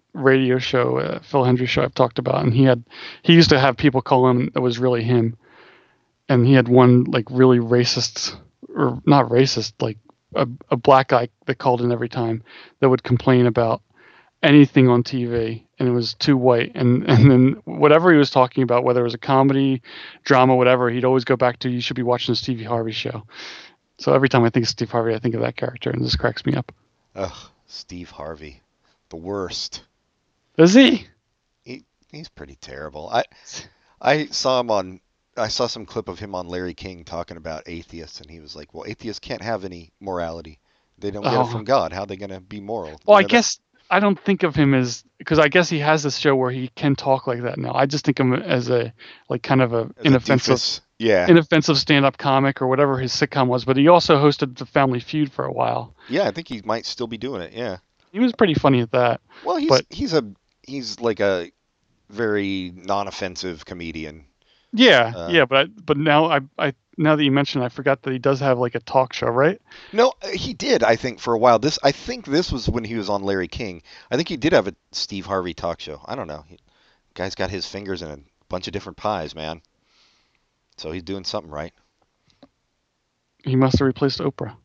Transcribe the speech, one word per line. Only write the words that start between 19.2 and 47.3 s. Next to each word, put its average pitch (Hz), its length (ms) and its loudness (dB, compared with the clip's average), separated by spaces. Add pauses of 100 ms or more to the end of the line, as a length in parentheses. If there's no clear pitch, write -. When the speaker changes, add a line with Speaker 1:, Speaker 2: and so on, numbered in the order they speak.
Speaker 1:
drama, 127 320 4
whatever, 123 340 4
he'd 120 160 -2
always 127 200 2
go 131 120 0
back 120 220 0
to, 131 100 -4
"You 123 120 -2
should 123 160 -8
be 120 80 -4
watching 123 280 -2
the 113 40 0
Stevie 117 280 -6
Harvey 113 280 -4
show." 113 320 -8 (720)
So 139 160 2
every 135 140 4
time 120 160 4
I 113 60 4
think 117 160 0
of - 40 -2
Steve - 200 -6
Harvey, 113 240 -2
I 110 40 -6
think 113 160 -4
of 113 60 -6
that 120 160 -4
character, 123 340 -8
and 127 140 -4
this 123 120 -4
cracks - 300 -4
me - 80 -2
up. - 180 -6 (440)
Speaker 2:
Ugh, 92 200 -8 (300)
Steve - 440 -18
Harvey. 76 520 -16 (460)
The 87 80 -18
worst. 90 640 -10 (760)
Speaker 1:
Is 175 180 6
he? 254 340 6 (560)
Speaker 2:
He, 139 200 -18 (280)
he's 156 160 -20
pretty 69 320 -20
terrible. 73 500 -16
I, 117 140 -2 (760)
I 147 260 0
saw 131 340 -2
him 117 100 -6
on, 92 300 -4 (360)
I 110 120 -4
saw 120 180 -4
some 113 180 -12
clip 104 240 -10
of 87 100 -12
him 101 160 -14
on 90 140 -8
Larry 90 260 -8
King 90 300 -18
talking 85 320 -12
about 78 300 -14
atheists, 82 560 -18
and 78 80 -20
he 82 100 -20
was 76 160 -20
like, 76 160 -20
"Well, - 140 -16
atheists 107 340 -12
can't - 220 -12
have 101 240 -8
any 85 340 -18
morality. 82 600 -10 (380)
They 101 120 -8
don't 101 140 -12
get 123 100 -2
Speaker 1:
Oh. 127 120 2
Speaker 2:
it 113 60 -10
from 113 120 -8
God. 104 280 0
How 98 120 -8
are - 20 -10
they 101 100 -10
gonna 95 240 -14
be 101 200 -16
moral?" 98 440 -12
Speaker 1:
Well, 208 140 8
Speaker 2:
You - 0 -
Speaker 1:
I - 20 8
Speaker 2:
know, 180 80 0
that - 40 -6
Speaker 1:
guess - 280 0 (320)
I 180 60 2
don't 202 220 0
think 196 240 -2
of 151 100 -2
him 143 180 2
as, 123 300 -2 (220)
'cause 156 160 2
I 151 80 6
guess 170 200 2
he 160 120 -4
has 151 240 0
this 139 120 -4
show 139 200 2
where 127 160 -2
he 127 240 -8
can 143 180 0
talk 135 320 -2
like 120 160 -6